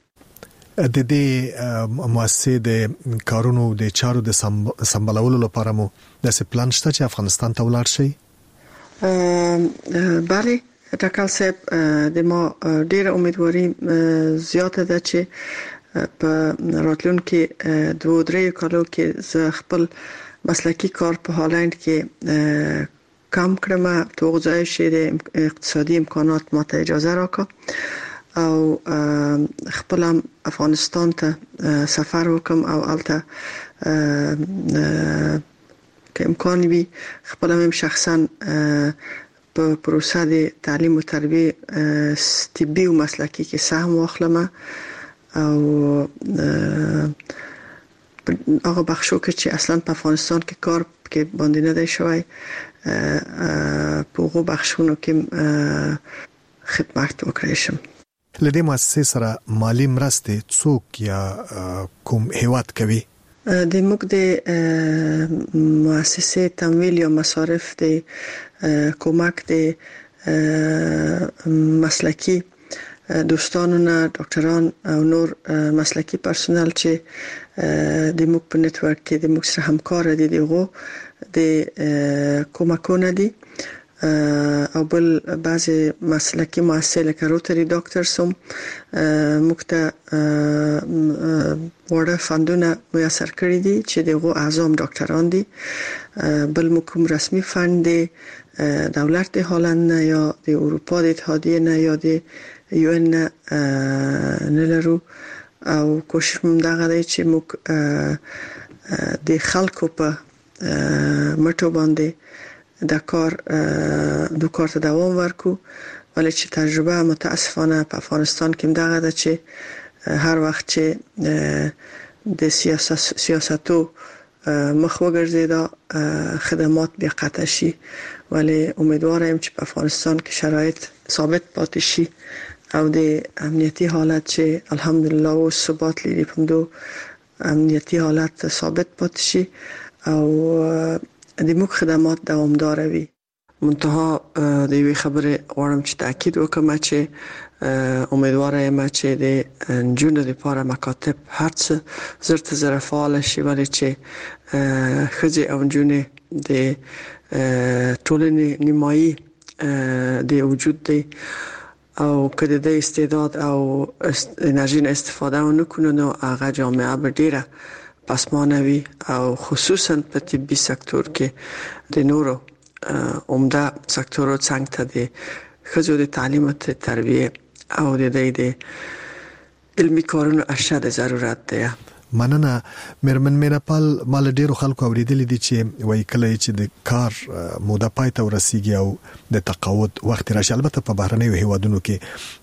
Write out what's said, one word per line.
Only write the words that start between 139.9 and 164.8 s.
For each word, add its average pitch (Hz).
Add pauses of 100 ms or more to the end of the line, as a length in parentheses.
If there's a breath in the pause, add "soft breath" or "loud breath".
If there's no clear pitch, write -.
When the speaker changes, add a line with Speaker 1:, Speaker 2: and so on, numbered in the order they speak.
Speaker 2:
او، 156 (400)
اه، 160 (400)
د 160
موږ 180
خدمات 160
دوامداره 151
وي. 156 (540)
منتها، 151 (160)
اه، 143
د 139
یوې 143
خبرې 143 (180)
غواړم 143
چې -
تاکید 160
وکړم 156
چې، 151 (640 loud breath)
اه، 131
امیدواره 139
یم 139
چې -
د 135 (460)
نجونو 127
لپاره 135
مکاتب 131 (140)
هر 160
څه - (480 loud breath)
زر 165
ته 156
زره 143
فعاله 147
شي، 143
ولې 139
چې، 135 (600 loud breath)
اه، 135 (120)
ښځې 151
او 139
نجونې 143 (300)
د، 147 (800 loud breath)
اه، 127
ټولنې 156 (120)
نیمایي، 151 (440)
اه، 131
د 127
وجود 139 (120)
دی. 147 (1000 loud breath)
او 143
که 143
د 143
دې 156
استعداد 151
او 139 (140)
است-، -
انرژي 139